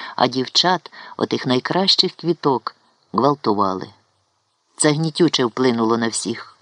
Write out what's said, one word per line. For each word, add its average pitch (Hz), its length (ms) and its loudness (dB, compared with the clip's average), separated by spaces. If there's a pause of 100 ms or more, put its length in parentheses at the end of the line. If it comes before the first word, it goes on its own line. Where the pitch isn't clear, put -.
(160)
а - 120 2
дівчат, 131 640 -2 (260)
отих - 280 -2
найкращих 175 680 0
квіток, 156 640 -2 (380)
гвалтували. 104 760 0 (960)
Це 151 80 4
гнітюче 151 540 2
вплинуло 117 520 2
на 117 100 0
всіх. - 540 -8